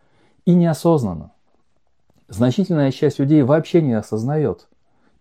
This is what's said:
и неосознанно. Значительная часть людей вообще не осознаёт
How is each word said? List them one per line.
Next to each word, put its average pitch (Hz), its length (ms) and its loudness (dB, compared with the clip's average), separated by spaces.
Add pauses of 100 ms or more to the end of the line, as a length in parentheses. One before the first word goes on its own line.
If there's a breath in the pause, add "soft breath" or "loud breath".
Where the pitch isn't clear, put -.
(460)
и 175 80 4
неосознанно. 147 800 0 (960)
Значительная 135 640 0
часть - 260 -2
людей 147 240 2
вообще 151 400 2
не 135 120 -2
осознаёт 113 720 -4 (540)